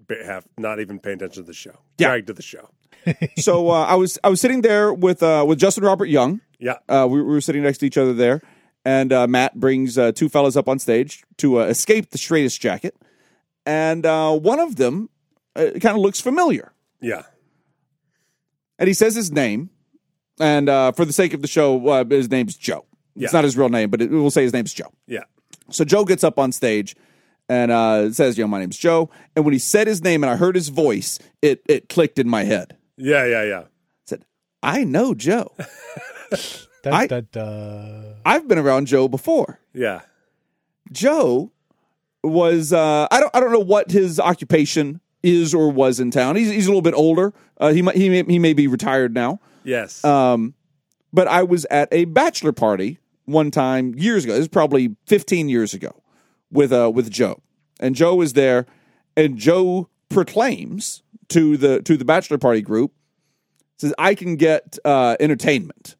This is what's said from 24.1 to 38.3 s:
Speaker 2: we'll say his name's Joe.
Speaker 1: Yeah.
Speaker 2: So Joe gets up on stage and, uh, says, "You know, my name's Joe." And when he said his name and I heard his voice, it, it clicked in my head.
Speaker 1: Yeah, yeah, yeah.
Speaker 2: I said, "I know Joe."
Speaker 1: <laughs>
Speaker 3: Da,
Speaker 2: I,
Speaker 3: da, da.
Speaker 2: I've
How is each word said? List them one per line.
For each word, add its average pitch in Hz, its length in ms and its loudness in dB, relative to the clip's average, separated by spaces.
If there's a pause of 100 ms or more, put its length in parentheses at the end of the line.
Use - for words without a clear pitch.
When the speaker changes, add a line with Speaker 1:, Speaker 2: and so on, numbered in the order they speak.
Speaker 2:
we'll 147 200 0
say 151 140 2
his 120 80 0
name's 120 200 -4
Joe. - 200 -16 (140)
Speaker 1:
Yeah. - 180 -12 (460)
Speaker 2:
So - 140 -2
Joe 196 200 2
gets 185 200 0
up 151 140 0
on 131 140 0
stage 107 440 -4 (520)
and, 123 220 0
uh, 110 420 2
says, 123 260 0
"You 113 60 -2
know, 104 40 -4
my 101 120 -4
name's 92 180 -10
Joe." 165 300 0 (280)
And 156 80 2
when 147 80 0
he 135 60 2
said 208 280 0
his 202 160 -4
name 165 220 0
and 131 60 0
I 123 60 0
heard 180 200 0
his 170 120 -4
voice, 135 500 -2 (240)
it, 143 260 2
it 143 200 0
clicked 156 300 0
in 123 100 0
my 110 160 0
head. 101 320 -4 (200)
Speaker 1:
Yeah, 135 280 0
yeah, 117 200 0
yeah. 98 160 -4
Speaker 2:
I 85 60 -20 (400)
said, - 180 -12 (380)
"I 196 220 -2
know 202 300 0
Joe." 175 420 -4
Speaker 1:
<laughs> 170 60 -12 (1200)
Speaker 3:
Da, 139 120 -6
Speaker 2:
I, 220 140 2
Speaker 3:
da, 123 120 -6 (100)
da. 107 840 -14 (100)
Speaker 2:
I've 277 240 0